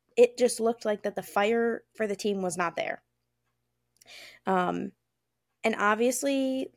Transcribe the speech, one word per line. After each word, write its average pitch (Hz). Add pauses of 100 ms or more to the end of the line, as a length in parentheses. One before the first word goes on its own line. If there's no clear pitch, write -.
(160)
it 240
just 233
looked 226
like 208
that 202
the 185
fire 226 (120)
for 220
the 202
team 196
was 180
not 170
there. - (1400)
Um, 185 (720)
and 226
obviously, 262